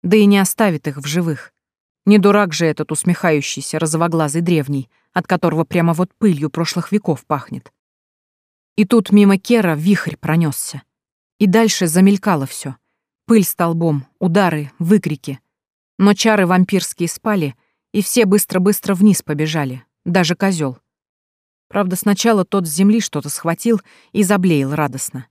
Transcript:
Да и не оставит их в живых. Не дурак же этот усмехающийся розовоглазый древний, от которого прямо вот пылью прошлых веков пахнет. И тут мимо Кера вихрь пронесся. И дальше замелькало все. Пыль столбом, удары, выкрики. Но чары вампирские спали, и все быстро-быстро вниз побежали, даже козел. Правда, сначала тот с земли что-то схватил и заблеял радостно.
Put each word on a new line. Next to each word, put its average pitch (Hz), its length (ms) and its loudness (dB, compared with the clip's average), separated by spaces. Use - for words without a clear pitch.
Да 180 120 2
и 214 100 6
не 202 120 6
оставит 190 500 0
их 143 100 -8
в 139 80 -14
живых. 160 460 -4
Не 208 120 6
дурак 202 360 2
же 170 120 -2
этот 156 260 -2
усмехающийся 156 880 -2
розовоглазый 160 640 -2
древний, 143 480 -2
от 180 140 -4
которого 165 360 0
прямо 170 300 0
вот 180 220 -4
пылью 156 340 0
прошлых 165 420 -6
веков 190 340 -4
пахнет. - 460 -8
И 208 100 2
тут 220 260 2
мимо 202 260 6
Кера 196 380 0
вихрь 170 400 -2
пронесся. 151 680 -4
И 208 100 2
дальше 202 400 2
замелькало 185 580 2
все. - 300 -14
Пыль 220 180 4
столбом, 165 640 -2
удары, 165 600 0
выкрики. 160 600 -2
Но 202 160 4
чары 202 340 2
вампирские 180 600 0
спали, 180 460 -4
и 214 100 -2
все 220 240 2
быстро-быстро 196 680 0
вниз 196 260 4
побежали, 147 640 -6
даже 175 300 0
козел. 156 420 -2
Правда, 185 280 -2
сначала 202 500 0
тот 185 220 -4
с 156 40 -8
земли 202 280 2
что-то 147 300 -6
схватил 180 500 -2
и 208 120 0
заблеял 175 500 2
радостно. 135 580 -6